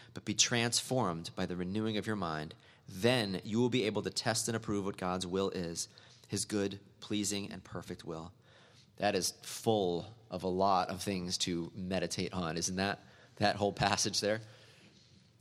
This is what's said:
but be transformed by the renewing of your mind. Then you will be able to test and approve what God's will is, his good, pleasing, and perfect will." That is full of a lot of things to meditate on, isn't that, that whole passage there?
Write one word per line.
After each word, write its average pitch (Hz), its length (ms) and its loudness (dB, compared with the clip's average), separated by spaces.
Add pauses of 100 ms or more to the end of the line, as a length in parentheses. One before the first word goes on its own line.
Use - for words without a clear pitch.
(140)
but - 100 -12
be 107 100 -2
transformed 117 1000 2
by 92 120 -2
the 87 100 -4
renewing 104 400 -2
of 101 100 -2
your 110 100 -2
mind. 80 380 -4 (340)
Then 101 560 2
you 107 160 0
will 123 100 4
be 117 140 4
able 104 180 0
to - 80 -2
test - 380 0
and 113 80 0
approve 104 280 -2
what 101 140 -4
God's 92 280 -2
will 95 240 0
is, 85 380 -4 (400)
his 101 160 -2
good, 98 340 -2 (220)
pleasing, 101 500 -2
and 92 140 -10
perfect 90 400 -10
will." 82 280 -8 (680)
That 101 160 4
is 90 180 2 (100)
full 92 720 0 (160)
of 92 140 -6
a 92 40 -2
lot 92 420 4
of 90 120 -6
things 90 360 -2
to 85 360 -2
meditate 92 580 -2
on, 85 240 -2
isn't 90 200 -2
that, 98 260 -2 (340)
that 104 200 4
whole 101 160 2
passage 101 480 2
there? 107 220 0 (1000)